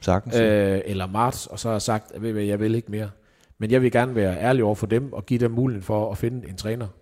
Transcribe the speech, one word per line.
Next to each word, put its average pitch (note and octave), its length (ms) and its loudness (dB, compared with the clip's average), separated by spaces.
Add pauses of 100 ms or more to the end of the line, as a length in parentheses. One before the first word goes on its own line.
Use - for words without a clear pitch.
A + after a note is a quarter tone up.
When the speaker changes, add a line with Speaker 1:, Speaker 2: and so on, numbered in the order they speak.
Speaker 1:
Sagtens, G2+ 340 0
ja. G#2 400 4
Speaker 2:
øh, F#2+ 100 0
eller F#2+ 220 -4
marts, A2+ 400 -2
og - 120 -14
så A#2 100 -6
har A2+ 60 0
jeg G2+ 80 -2
sagt, G#2+ 360 -2
"Ved A2 100 -6
du A2+ 40 -4
hvad, G#2+ 120 -2
jeg G2+ 160 0
vil A2 140 2
ikke A#2 160 -4
mere." G#2+ 200 -6 (480)
Men A2 120 -2
jeg B2+ 120 6
vil B2 100 4
gerne B2 220 2
være F#2+ 260 0
ærlig B2 240 2
over G#2 100 2
for G#2 120 -4
dem, B2 260 0
og - 140 -10
give B2 120 0
dem A#2+ 120 2
muligheden A#2 340 -2
for G#2+ 260 0
at G2+ 80 -8
finde A#2+ 300 -4
en F#2 80 -12
træner A2+ 300 -6 (160)